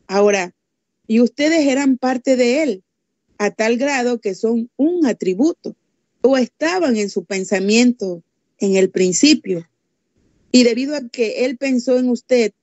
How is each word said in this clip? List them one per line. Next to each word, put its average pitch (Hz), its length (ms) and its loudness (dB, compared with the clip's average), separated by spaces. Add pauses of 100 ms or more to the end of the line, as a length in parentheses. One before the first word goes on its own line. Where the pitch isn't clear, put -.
Ahora, 196 480 0 (540)
y 226 140 2
ustedes 294 460 0
eran 269 300 0
parte 254 380 -2
de 247 260 0
Él, 220 220 -4 (560)
a 208 100 -2
tal 226 280 -2
grado 247 440 -2
que 190 140 -6
son 226 420 -4
un 330 300 0
atributo, 202 680 -2 (460)
o 262 160 4
estaban 302 580 0
en 208 140 -2
su 185 160 -6
pensamiento 196 960 0 (380)
en 196 160 0
el 190 160 2
principio. 185 760 0 (840)
Y 247 140 6
debido 254 300 -2
a 254 140 -10
que 233 360 -4
Él 247 120 -6
pensó 254 400 -2
en 254 120 0
usted 233 540 -2